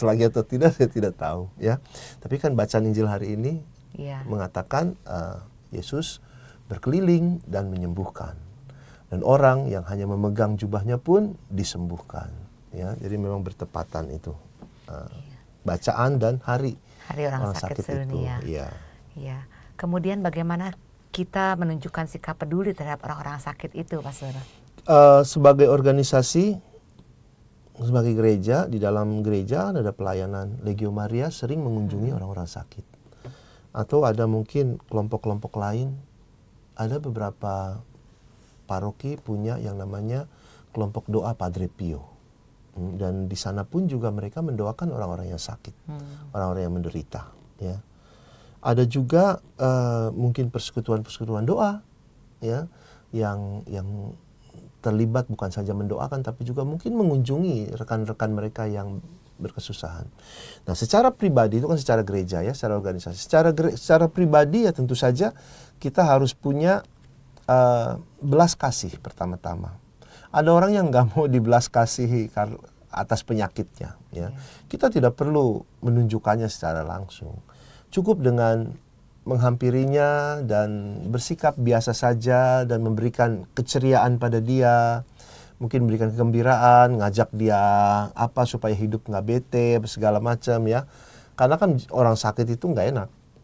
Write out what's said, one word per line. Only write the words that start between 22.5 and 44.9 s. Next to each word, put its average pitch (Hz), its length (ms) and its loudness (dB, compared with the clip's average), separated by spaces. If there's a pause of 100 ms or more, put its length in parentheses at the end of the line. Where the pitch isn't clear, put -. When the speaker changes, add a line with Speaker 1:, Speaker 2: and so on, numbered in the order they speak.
Speaker 2:
terhadap 147 320 -8
orang-orang 147 400 -10
sakit 151 320 -12
itu, 160 240 -8
Pastor? 135 320 -10
Speaker 1:
Eh, 143 960 8
sebagai 143 400 8
organisasi, 139 880 4 (1200)
sebagai 120 400 2
gereja, 110 480 4
di 120 160 -4
dalam 104 400 0
gereja 107 560 0
ada 107 160 0
pelayanan 98 720 -6
Legio 104 320 -4
Maria 110 320 -4
sering 147 400 -6
mengunjungi 107 480 -4
Speaker 2:
Hmm. - 80 -4
Speaker 1:
orang-orang 92 240 -8
sakit. - 400 -16 (880)
Atau 131 320 2
ada 113 160 2
mungkin 113 640 -2
kelompok-kelompok 107 720 -4
lain, 123 400 -4 (800)
ada 113 240 -4
beberapa 101 800 -8 (800)
paroki 104 560 -8
punya 110 400 -6
yang 107 160 -8
namanya 104 560 -8 (400)
kelompok 104 400 -6
doa 110 240 -6
Padre 90 320 -6
Pio. 78 440 -10 (600)
Hmm, 90 240 -10
dan 95 320 -4
di 95 80 -8
sana 101 320 -6
pun 180 240 -4
juga 120 240 -4
mereka 104 240 -8
mendoakan 127 560 -4